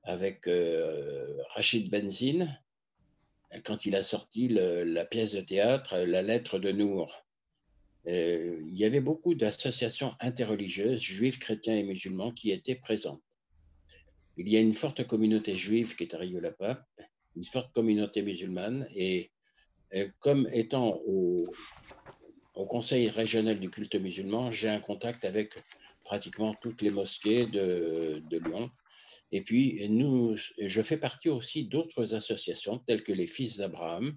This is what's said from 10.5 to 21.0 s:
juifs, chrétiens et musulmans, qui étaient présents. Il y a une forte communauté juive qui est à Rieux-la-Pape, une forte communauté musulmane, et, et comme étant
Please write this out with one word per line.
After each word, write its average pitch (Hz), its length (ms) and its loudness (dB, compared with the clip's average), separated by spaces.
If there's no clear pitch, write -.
juifs, 117 380 0
chrétiens 110 360 -2
et 104 60 2
musulmans, 95 500 -4
qui 110 200 -2
étaient 120 240 -2
présents. 101 440 -4
Il 87 100 -6
y 107 100 8
a - 20 10
une 110 160 6
forte 131 320 -4
communauté 107 480 2
juive 110 400 0
qui - 80 -6
est 82 100 -8
à 82 60 -8
Rieux-la-Pape, 90 680 -6
une - 80 -10
forte 127 300 -6
communauté 107 480 2
musulmane, 95 720 -4
et, 92 380 0
et 98 280 -2
comme 139 340 4
étant 117 540 2